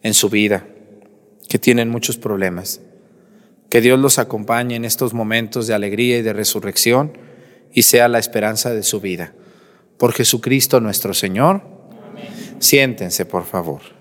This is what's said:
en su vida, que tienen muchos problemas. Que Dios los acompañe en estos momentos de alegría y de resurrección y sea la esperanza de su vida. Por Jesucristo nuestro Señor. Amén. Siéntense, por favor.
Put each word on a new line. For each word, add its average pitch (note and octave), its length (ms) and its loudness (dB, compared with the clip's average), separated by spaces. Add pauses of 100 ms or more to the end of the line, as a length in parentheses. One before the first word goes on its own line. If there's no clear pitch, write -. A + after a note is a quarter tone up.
en A2 120 -2
su G#2+ 140 2
vida, G#2 360 2 (840)
que A#2+ 100 -2
tienen A#2+ 300 2
muchos A#2 300 -4
problemas. F#2+ 640 -4 (880)
Que A#2+ 100 4
Dios B2 180 6
los C3+ 200 2
acompañe A#2 580 -4
en A#2 80 -6
estos A#2 300 -4
momentos A2+ 520 -2
de A2+ 80 0
alegría G#2+ 440 0
y A2+ 40 -2
de A2 100 -2
resurrección G#2+ 840 0 (560)
y B2 100 2
sea A#2+ 260 6
la A#2+ 100 2
esperanza A2 560 -2
de G#2 80 -4
su G#2 180 -4
vida. F2+ 320 -8 (640)
Por A#2+ 160 2
Jesucristo B2+ 680 2
nuestro G2 340 -4
Señor. C3 480 0 (480)
Amén. - 180 -18 (300)
Siéntense, A#2 680 2
por F2 200 -4
favor. E2 360 -6 (200)